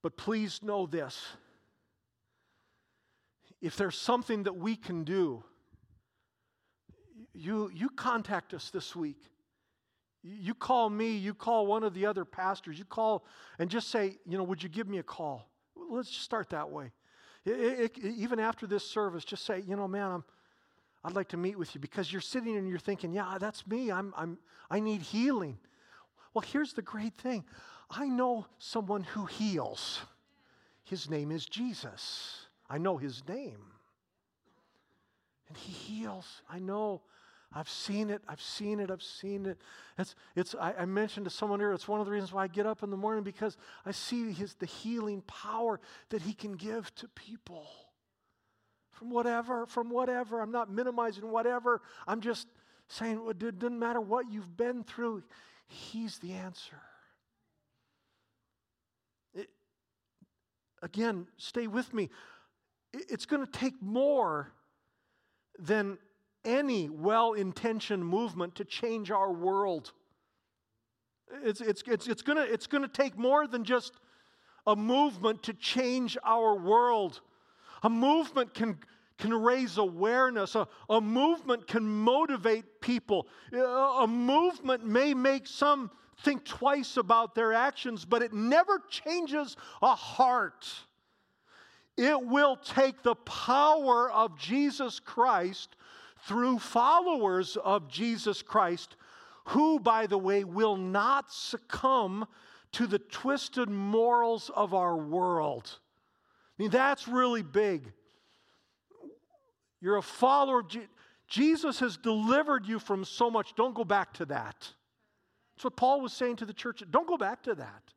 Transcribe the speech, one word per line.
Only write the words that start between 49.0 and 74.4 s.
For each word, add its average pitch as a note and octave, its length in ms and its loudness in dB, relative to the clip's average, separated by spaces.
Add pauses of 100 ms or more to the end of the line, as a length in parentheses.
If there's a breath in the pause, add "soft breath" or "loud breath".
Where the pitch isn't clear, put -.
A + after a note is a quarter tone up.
whatever, A#3 560 0
from A#3 240 -4
whatever. B3 500 -2
I'm A3 120 -4
not A#3 180 -2
minimizing A3+ 600 -2
whatever. A#3+ 520 2 (240 loud breath)
I'm G#3+ 140 -2
just A3 260 -4 (420 soft breath)
saying, A3 400 -6
it G#3 300 -6
doesn't A#3+ 200 -2
matter A#3 220 0
what A#3 300 -2
you've F#3+ 260 -10
been A#3+ 280 -2
through. A3+ 380 -6 (440 loud breath)
He's - 520 -10
the F3 140 -12
answer. F#3 480 -14 (2500)
It, G3 160 -14 (1300)
again, G3 440 -4 (100)
stay - 300 -6
with A#3 260 -4
me. G3+ 180 -2 (840 loud breath)
It, D4 180 -12
it's - 160 -8
gonna C#4 200 -2
take C4 340 -4
more G#3+ 720 2 (1080)
than G3 400 -2 (460)
any A#3+ 440 0
well-intentioned G#3 1160 0
movement F3+ 520 -2
to G#3 80 -8
change A3 460 -4
our G3 220 2
world. F#3 600 0 (1500)
It's, G#3+ 160 -2
it's, G#3+ 260 0
it's, A#3 220 -2
it's A3+ 140 -4
gonna, D4+ 200 2
it's A3+ 240 -2
gonna C#4 220 0
take C4 280 0
more C4+ 300 4
than A#3+ 180 -4
just A#3+ 300 0 (720 soft breath)